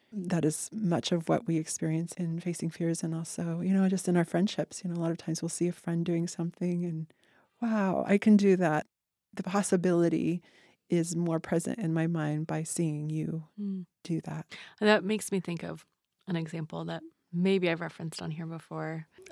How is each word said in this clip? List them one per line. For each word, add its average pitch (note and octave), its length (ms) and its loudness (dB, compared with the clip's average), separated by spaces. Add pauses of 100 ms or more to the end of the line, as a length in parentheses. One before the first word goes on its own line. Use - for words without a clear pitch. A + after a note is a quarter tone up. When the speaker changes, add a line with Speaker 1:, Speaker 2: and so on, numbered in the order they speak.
(120)
Speaker 1:
That F3+ 320 -2
is - 300 -2
much F#3+ 380 0
of E3 180 0
what D#3+ 160 2
we E3 120 0
experience D#3+ 560 -4
in E3 260 -4
Facing E3+ 320 -4
Fears, E3 320 -2
and E3 100 -2
also, E3+ 480 -4
you F3+ 100 0
know, F#3+ 160 6
just F#3 200 0
in F3+ 100 4
our E3+ 80 4
friendships. - 580 -2
You F#3 60 -4
know, E3+ 100 -4
a - 40 -2
lot E3 80 0
of E3 80 -4
times E3 240 -4
we'll E3+ 60 -4
see F3 180 0
a F3 40 0
friend E3+ 320 -2
doing E3+ 240 0
something F3 560 -2
and, D#3+ 220 -4 (560)
"Wow, G#3+ 460 2
I G3+ 100 6
can G#3+ 180 8
do G3+ 200 8
that." D#3+ 320 2 (480)
The G3 80 -6
possibility F3 1000 2 (480)
is E3+ 260 2
more E3 240 0
present - 380 -2
in E3+ 160 0
my E3 140 2
mind D3+ 400 -2
by D#3 160 -2
seeing D3+ 480 -2
you D#3 320 -4 (180)
Speaker 2:
Mm. F#3+ 240 -6 (180)
Speaker 1:
do D#3+ 180 -4
that. D#3 260 -10 (340)
Speaker 2:
And G#3 80 6
that G#3 140 6
makes G#3 280 -2
me G3 80 0
think E3+ 240 -6
of D#3+ 220 -10 (420)
an F3 80 -2
example E3 500 -6
that E3 180 -8 (280)
maybe F3+ 380 2
I've E3 120 0
referenced E3 420 -8
on E3 80 -6
here E3 160 -8
before D#3+ 580 -8 (260)